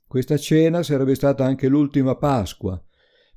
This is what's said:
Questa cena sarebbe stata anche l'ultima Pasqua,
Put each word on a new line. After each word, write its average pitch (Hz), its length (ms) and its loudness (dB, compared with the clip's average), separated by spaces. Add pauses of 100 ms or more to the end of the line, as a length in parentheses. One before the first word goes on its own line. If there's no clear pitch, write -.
Questa 131 300 -2
cena 160 480 2
sarebbe 135 320 0
stata 139 280 0
anche 135 220 -2
l'ultima 139 500 0
Pasqua, 101 640 -4 (560)